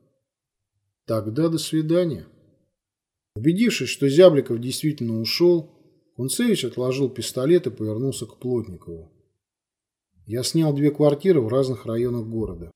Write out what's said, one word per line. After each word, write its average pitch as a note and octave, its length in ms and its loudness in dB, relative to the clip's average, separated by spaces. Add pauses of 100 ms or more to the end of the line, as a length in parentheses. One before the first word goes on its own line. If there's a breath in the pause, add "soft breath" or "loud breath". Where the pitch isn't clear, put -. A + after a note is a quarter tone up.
(1040)
"Тогда A2+ 440 -2
до D#3+ 80 0
свидания". D#3 720 -2 (1080)
Убедившись, E3+ 540 2
что - 180 0
Зябликов C#3 520 6
действительно B2 600 -4
ушел, E3+ 540 0 (420)
Кунцевич F3+ 480 -2
отложил B2+ 460 -2
пистолет E3 560 0
и A#2+ 60 -2
повернулся A2 540 -4
к - 120 -18
Плотникову. F2+ 760 -8 (1120)
"Я A#2 180 -6
снял D#3 300 0
две C#3+ 180 2
квартиры D3 500 4
в A2 60 -2
разных B2+ 380 -2
районах A#2 420 -4
города. F#2 480 -8